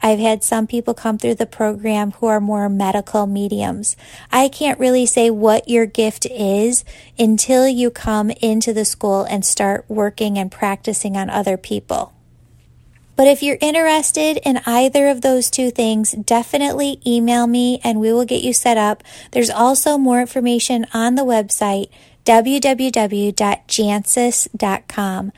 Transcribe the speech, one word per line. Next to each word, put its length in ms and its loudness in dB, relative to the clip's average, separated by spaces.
I've 200 2
had 240 0
some 240 -2
people 260 -4
come 240 -4
through 160 0
the 100 -2
program 680 -2
who 140 -4
are 120 2
more 300 -2
medical 580 0
mediums. 680 -4
I 160 4
can't 320 -2
really 280 2
say 220 2
what 400 2
your 180 2
gift 400 -2
is 580 -2
until 480 4
you 240 2
come 400 -2
into 420 0
the 120 -2
school 400 -2
and 200 -4
start 440 -2
working 500 -2
and 140 -6
practicing 640 -4
on 120 -6
other 280 -2
people. 560 -8
But 120 6
if 160 4
you're 160 -2
interested 840 0
in 220 0
either 400 2
of 140 0
those 280 0
two 220 -2
things, 400 0
definitely 960 -2
email 400 2
me 380 0
and 160 0
we 120 2
will 120 2
get 180 -4
you 100 -2
set 240 2
up. 280 0
There's 200 0
also 460 2
more 240 2
information 720 -2
on 220 0
the 80 0
website, 680 0
w 340 4
w 320 0
w 400 0
dot 380 -2
jancis 880 0
dot 320 -4
com. 500 -6